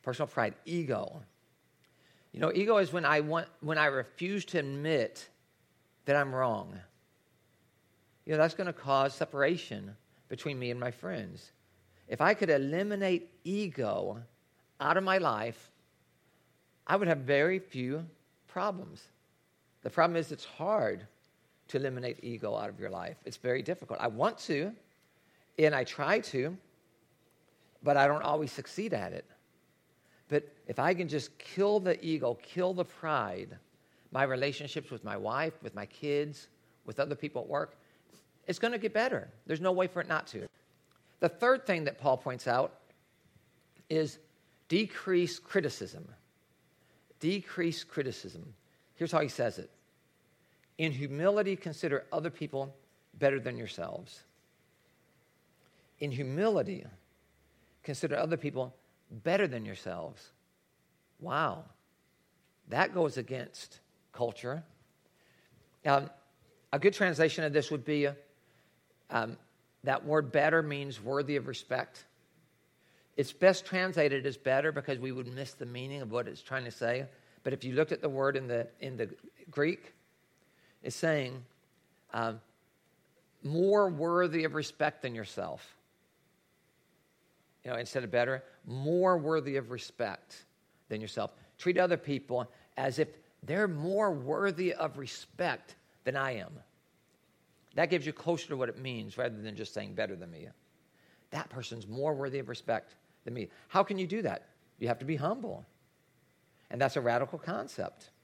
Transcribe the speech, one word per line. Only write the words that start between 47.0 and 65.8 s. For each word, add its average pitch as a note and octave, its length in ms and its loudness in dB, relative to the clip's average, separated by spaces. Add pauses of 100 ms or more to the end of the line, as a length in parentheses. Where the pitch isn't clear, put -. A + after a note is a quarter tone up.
Decrease F3 640 -2
criticism. G2 680 -6 (420)
Here's E3 160 -2
how D#3+ 100 6
he C#3+ 80 0
says A#2 280 -2
it. - 140 -14 (1040)
"In D#3+ 140 2
humility, F3 640 2
consider D3+ 560 -2
other D#3 180 -2
people C#3 460 -6 (380)
better C#3 260 4
than B2 180 -6
yourselves." - 680 -10 (1700)
In D3 120 -2
humility, D3+ 720 0 (1000)
consider C#3+ 340 -2
other D#3+ 200 0
people C3 380 -4 (340)
better F3 380 2
than A#2+ 180 -4
yourselves. F2+ 680 -10 (840)
Wow. B2+ 500 -2 (960)
That F#3 260 0
goes D#3+ 240 0
against - 640 -10 (320)
culture. B2 520 -4 (1200)